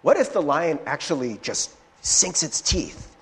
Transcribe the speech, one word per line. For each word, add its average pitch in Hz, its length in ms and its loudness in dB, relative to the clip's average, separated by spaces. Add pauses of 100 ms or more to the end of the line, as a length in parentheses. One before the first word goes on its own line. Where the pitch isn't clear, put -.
What 302 140 6
if 269 160 0
the 190 100 2
lion 147 440 0
actually 131 560 -4
just - 320 -4 (260)
sinks - 420 2
its - 180 -4
teeth - 600 -4